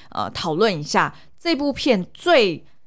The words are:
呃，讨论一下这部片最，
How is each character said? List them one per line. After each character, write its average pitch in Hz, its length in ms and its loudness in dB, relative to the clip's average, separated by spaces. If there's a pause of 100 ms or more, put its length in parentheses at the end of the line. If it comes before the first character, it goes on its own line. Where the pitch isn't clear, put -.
(120)
呃， 98 180 -6
讨 160 260 -4
论 190 240 2
一 - 20 -8
下 156 320 0 (240)
这 339 160 -2
部 285 200 -2
片 208 400 0
最， 240 500 2 (240)